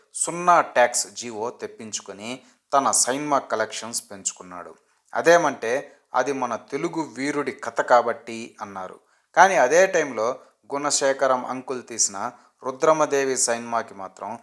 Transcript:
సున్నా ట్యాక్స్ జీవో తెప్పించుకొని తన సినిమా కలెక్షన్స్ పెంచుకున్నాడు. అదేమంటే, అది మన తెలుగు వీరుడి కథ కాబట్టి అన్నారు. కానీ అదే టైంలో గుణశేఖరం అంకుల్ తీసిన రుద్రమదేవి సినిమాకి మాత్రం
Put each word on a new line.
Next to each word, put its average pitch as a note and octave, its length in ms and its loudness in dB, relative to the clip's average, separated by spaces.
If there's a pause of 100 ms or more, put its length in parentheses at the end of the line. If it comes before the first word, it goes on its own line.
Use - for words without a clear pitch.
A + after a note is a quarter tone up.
(140)
సున్నా E3+ 480 0
ట్యాక్స్ A#2+ 460 2
జీవో A2 420 -10
తెప్పించుకొని A2 920 -12 (320)
తన C3+ 180 2
సినిమా C#3 480 0
కలెక్షన్స్ A2 720 -6
పెంచుకున్నాడు. F2+ 640 -12 (380)
అదేమంటే, C#3 840 2 (180)
అది C3 200 0
మన B2 220 0
తెలుగు D#3 460 -6
వీరుడి C3+ 500 -4
కథ - 300 -4
కాబట్టి A#2 800 0
అన్నారు. G2 380 -12 (360)
కానీ F#3 200 8
అదే D#3 320 6
టైంలో C3+ 520 0 (340)
గుణశేఖరం C3+ 720 2
అంకుల్ C3 440 -8
తీసిన G#2+ 420 -4 (320)
రుద్రమదేవి C#3 720 2
సినిమాకి A#2 560 -2
మాత్రం G2 500 -12